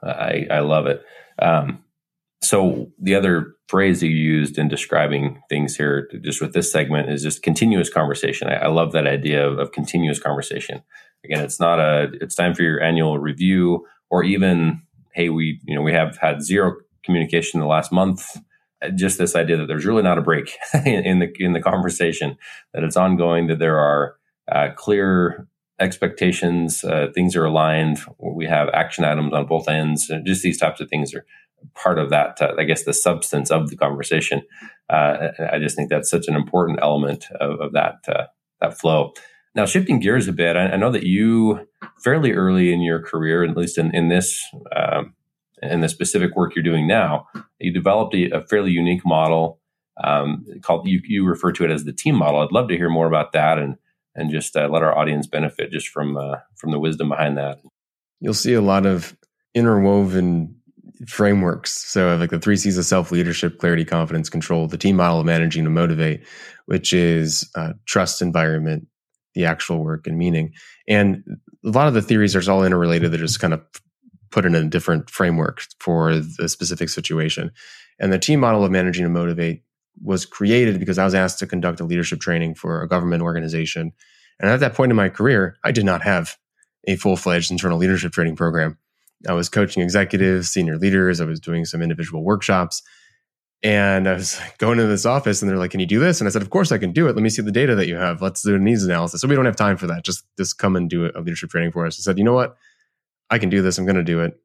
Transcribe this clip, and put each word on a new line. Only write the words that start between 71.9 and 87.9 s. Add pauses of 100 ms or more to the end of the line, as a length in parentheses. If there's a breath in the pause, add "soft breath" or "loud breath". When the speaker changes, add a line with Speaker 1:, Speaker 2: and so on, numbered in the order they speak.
Speaker 2:
the
theories
are
all
interrelated.
They're
just
kind
of (680)
put
in
a
different
framework (180)
for
the
specific
situation. (480 loud breath)
And
the
team
model
of
managing
to
motivate (400)
was
created
because
I
was
asked
to
conduct
a
leadership
training
for
a
government
organization. (480 soft breath)
And
at
that
point
in
my
career,
I
did
not
have (500)
a
full-fledged
internal
leadership